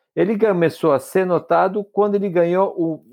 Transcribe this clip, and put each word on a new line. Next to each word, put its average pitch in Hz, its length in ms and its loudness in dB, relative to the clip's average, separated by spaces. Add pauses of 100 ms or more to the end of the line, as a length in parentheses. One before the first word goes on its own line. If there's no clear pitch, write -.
(160)
Ele 190 220 0
começou 170 560 0
a 131 60 2
ser 190 260 -2
notado 180 580 0
quando 202 300 -2
ele 202 160 -2
ganhou 175 480 0
o, 165 360 -4